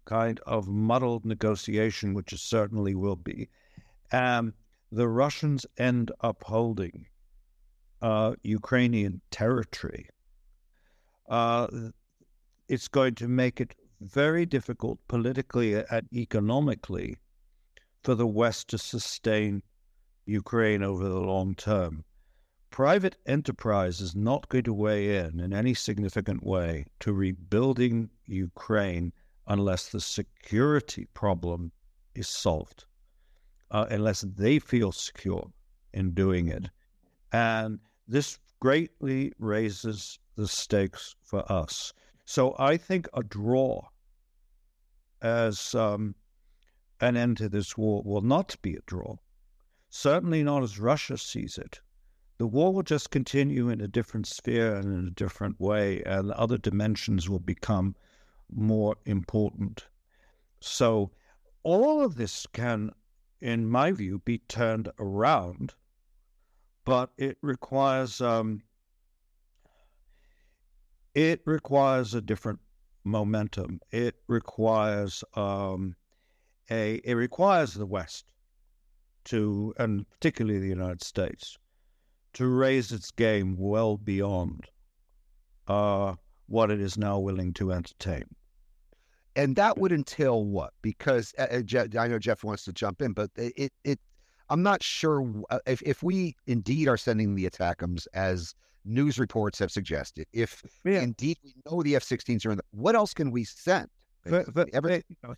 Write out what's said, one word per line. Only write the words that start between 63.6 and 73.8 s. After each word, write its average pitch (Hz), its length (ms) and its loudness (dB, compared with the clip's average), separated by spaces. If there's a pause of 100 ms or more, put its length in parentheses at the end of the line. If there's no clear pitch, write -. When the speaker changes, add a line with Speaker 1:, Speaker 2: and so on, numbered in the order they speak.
Speaker 1:
my 135 220 4
view, 98 340 -4
be 117 140 -2
turned 113 500 -2 (100)
around, 104 760 0 (1080)
but 127 340 2
it 139 240 -4
requires, 135 800 0
um, 113 420 0 (2500)
it 160 320 4
requires 135 680 2
a 117 80 -2
different 104 380 -4 (460)
momentum. 104 760 -2 (120)